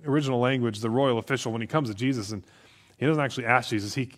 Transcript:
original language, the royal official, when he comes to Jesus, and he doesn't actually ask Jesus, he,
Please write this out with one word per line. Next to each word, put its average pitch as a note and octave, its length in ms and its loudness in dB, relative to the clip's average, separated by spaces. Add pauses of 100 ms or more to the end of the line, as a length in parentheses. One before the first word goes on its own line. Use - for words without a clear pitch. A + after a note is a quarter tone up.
original C#3 340 2
language, A#2+ 400 2
the A2+ 120 -2
royal B2+ 260 2
official, B2 340 -2
when A2+ 100 -4
he A2 60 -8
comes D3 220 0
to G#2 60 -6
Jesus, A#2 340 -2
and G#2 140 -8 (540)
he B2 100 0
doesn't D#3 160 2
actually B2+ 240 -4
ask A#2+ 240 4
Jesus, G#2 240 -2
he, C3 220 -4